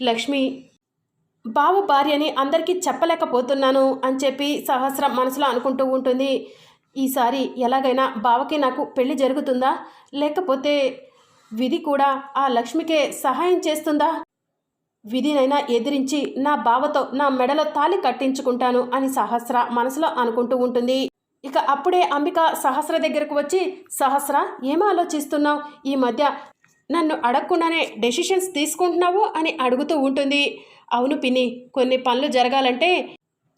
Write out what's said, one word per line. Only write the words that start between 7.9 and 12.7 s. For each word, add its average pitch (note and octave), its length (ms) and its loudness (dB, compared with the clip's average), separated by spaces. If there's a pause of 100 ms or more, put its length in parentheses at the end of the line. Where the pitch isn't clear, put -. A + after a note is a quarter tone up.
బావకి B3 400 2
నాకు D4 260 0
పెళ్లి C4 320 -2
జరుగుతుందా, C4+ 600 0 (360)
లేకపోతే D4 880 -2 (520)
విధి B3+ 240 0
కూడా C#4 460 0 (140)
ఆ C#4 100 2
లక్ష్మికే D4 640 0